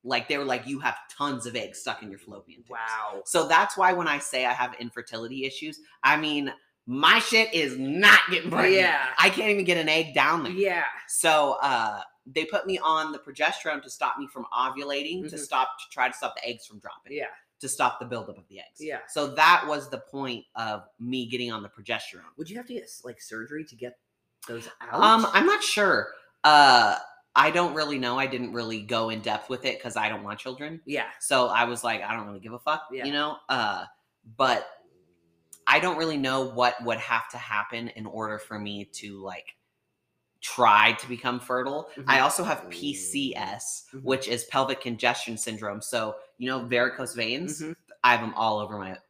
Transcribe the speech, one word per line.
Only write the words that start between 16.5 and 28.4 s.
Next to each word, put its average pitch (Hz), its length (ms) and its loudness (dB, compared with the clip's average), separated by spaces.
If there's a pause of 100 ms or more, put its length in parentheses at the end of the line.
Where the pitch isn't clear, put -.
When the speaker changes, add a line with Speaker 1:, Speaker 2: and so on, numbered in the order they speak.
Speaker 1:
from 107 120 -20
dropping. - 360 -18
Speaker 2:
Yeah. 135 120 -8 (340)
Speaker 1:
To 139 80 -8
stop 123 300 0
the 123 80 -10
buildup 110 320 -10
of 90 100 -20
the 95 120 -20
eggs. - 200 -20
Speaker 2:
Yeah. 147 180 -10 (100)
Speaker 1:
So 147 260 -2
that 165 320 6
was 143 240 -4
the 131 80 -8
point 131 460 -8 (100)
of 107 300 -6 (160)
me 123 260 -4
getting 120 260 -6
on 107 100 -8
the 104 60 -14
progesterone. 104 680 -10
Speaker 2:
Would 160 120 -12
you 202 80 -14
have 240 100 -14
to 247 80 -14
get, - 140 -12 (160)
like, 120 160 -16
surgery 113 440 -12
to 139 100 -20
get 120 240 -14 (480)
those 117 220 -12 (120)
out? - 140 -10
Speaker 1:
Um, 220 380 6
I'm 302 140 6
not 415 180 4
sure. - 480 2 (320)
Uh, 131 520 10 (380)
I 143 160 6
don't 170 240 2
really 147 240 -2
know. 123 200 -2
I 135 80 0
didn't 123 260 -6